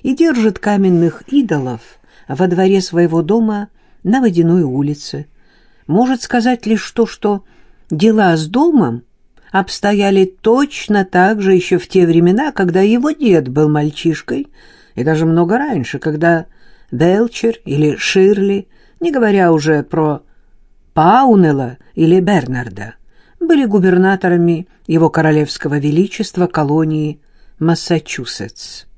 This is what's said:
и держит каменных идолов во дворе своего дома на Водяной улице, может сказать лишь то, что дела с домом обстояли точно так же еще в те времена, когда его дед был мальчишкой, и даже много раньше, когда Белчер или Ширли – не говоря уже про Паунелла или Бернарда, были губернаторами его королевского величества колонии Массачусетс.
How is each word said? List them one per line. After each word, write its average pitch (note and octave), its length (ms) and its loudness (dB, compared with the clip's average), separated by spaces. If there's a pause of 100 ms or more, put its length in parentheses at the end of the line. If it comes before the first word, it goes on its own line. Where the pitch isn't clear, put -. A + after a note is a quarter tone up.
и C4 140 -4
держит A#3+ 440 0
каменных F#3 680 0
идолов D3 540 -2 (460)
во D3 200 -2
дворе F#3+ 340 2
своего E3+ 400 0
дома G#3 480 -2 (340)
на B3+ 180 0
Водяной E3+ 420 2
улице, C#3+ 640 -6 (600)
может A#3+ 340 0
сказать B3 440 -2
лишь G#3+ 260 -2
то, A3+ 140 0
что G3+ 380 -4 (460)
дела F#3+ 480 2
с D#3 100 -4
домом G3+ 560 0 (480)
обстояли G3 760 0
точно A3 800 -2
так F#3+ 380 0
же F#3+ 120 2
еще F3+ 260 0
в - 80 -10
те F#3 180 2
времена, F3 460 2
когда F#3 300 0
его A#3+ 300 2
дед F#3+ 380 0
был D3+ 200 0
мальчишкой, D3+ 760 -4 (480)
и A#2+ 80 -6
даже D#3 220 0
много E3+ 320 0
раньше, G3+ 420 -6
когда E3 460 0 (460)
Белчер G#3 640 0 (100)
или C#3+ 320 0
Ширли – G3 680 0 (320)
не E4+ 120 -2
говоря G3+ 400 2
уже D3+ 320 0
про D3+ 380 -4 (720)
Паунелла E3 840 2 (180)
или E3 240 2
Бернарда, B2+ 760 -4 (440)
были D#4+ 260 2
губернаторами F#3 1000 2 (180)
его D#3+ 240 2
королевского D3+ 680 -2
величества F3 680 -2
колонии D#3 720 -2 (400)
Массачусетс. - 1300 -6 (120)